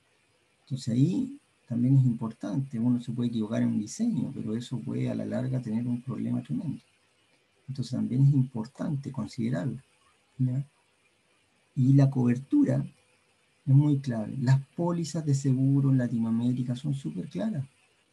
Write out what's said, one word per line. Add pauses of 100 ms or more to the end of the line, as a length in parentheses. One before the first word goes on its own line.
(640)
Entonces
ahí (280)
también
es
importante,
uno
se
puede
equivocar
en
un
diseño,
pero
eso
puede
a
la
larga
tener
un
problema
tremendo. (840)
Entonces
también
es
importante
considerarlo, (580)
¿ya? (1080)
Y
la
cobertura (840)
es
muy
clave.
Las (140)
pólizas
de
seguro
en
Latinoamérica
son
súper
claras. (460)